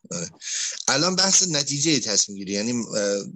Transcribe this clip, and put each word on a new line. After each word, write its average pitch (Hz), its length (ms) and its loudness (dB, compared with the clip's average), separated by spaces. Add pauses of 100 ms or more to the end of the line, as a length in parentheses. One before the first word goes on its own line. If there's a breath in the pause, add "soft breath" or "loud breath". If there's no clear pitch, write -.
(100)
آره. 87 200 -6 (580 loud breath)
الان 165 280 2
بحث 185 260 4
نتیجهٔ 143 580 2
تصمیم 101 380 0
گیری، 98 140 -6
یعنی، 107 200 -2
اه، 101 520 -2 (120)